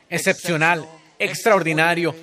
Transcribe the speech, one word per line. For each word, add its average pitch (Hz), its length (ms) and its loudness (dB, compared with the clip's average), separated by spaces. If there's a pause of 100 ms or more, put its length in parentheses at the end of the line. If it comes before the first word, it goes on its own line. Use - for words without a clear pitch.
excepcional, 170 800 0 (320)
extraordinario, 170 1040 0